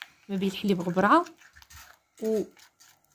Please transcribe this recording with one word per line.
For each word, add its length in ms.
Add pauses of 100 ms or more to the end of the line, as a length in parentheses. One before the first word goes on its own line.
(300)
ما 60
بين 140
الحليب 320
غبره، 440 (1000)
و 180 (720)